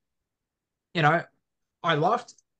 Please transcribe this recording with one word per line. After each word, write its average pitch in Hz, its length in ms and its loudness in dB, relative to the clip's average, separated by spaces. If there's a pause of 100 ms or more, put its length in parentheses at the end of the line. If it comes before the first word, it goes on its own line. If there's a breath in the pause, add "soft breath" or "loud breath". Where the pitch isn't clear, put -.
(920)
You 170 80 -4
know, 156 220 2 (580)
I 165 140 0
loved 185 380 -2 (260)